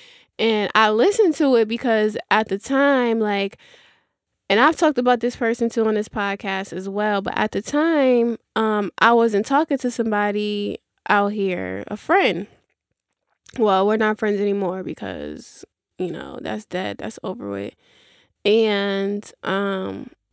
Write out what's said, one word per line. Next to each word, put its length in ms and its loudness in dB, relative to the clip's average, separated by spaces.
And 360 0
I 140 6
listened 460 4
to 200 4
it 120 4
because 500 0
at 180 2
the 80 -2
time, 640 2
like, 380 -2
and 100 2
I've 160 4
talked 220 2
about 220 2
this 160 -2
person 340 -2
too 180 0
on 60 2
this 160 -2
podcast 640 -6
as 160 -8
well, 320 0
but 160 -4
at 140 0
the 100 -4
time, 760 2
um, 420 0
I 160 6
wasn't 320 4
talking 320 2
to 120 -2
somebody 880 -2
out 240 2
here, 560 -4
a 80 -8
friend. 520 0
Well, 300 4
we're 100 2
not 200 0
friends 240 -2
anymore 420 -2
because, 800 -10
you 140 -4
know, 300 -12
that's 240 -10
dead, 320 -8
that's 260 -12
over 260 -8
with. 260 -8
And, 880 0
um, 680 -4